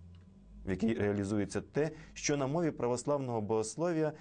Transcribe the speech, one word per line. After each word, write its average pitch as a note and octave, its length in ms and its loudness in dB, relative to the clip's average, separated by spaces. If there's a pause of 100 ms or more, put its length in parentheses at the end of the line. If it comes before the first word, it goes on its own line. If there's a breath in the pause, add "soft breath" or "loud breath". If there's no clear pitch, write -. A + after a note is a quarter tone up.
(640)
в G2+ 40 -2
якій A2 240 2
реалізується G2+ 680 0
те, D3+ 300 0 (220 loud breath)
що D3 240 0
на C3+ 100 2
мові D#3 240 2
православного B2 720 0
богослов'я D3+ 800 2